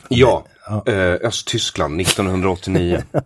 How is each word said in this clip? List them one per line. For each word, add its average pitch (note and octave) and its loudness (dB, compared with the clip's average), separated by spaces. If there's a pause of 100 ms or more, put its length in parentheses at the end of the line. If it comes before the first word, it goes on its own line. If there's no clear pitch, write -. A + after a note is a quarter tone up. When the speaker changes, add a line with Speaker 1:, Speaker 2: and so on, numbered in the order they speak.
Speaker 1:
Ja, A#2+ 4 (220)
Speaker 2:
Ja. G#2 -4
Speaker 1:
eh, F#2+ 2 (100)
Östtyskland F#2 -4
nittonhundraåttionio. F#2 0
Speaker 2:
<laughs> - -4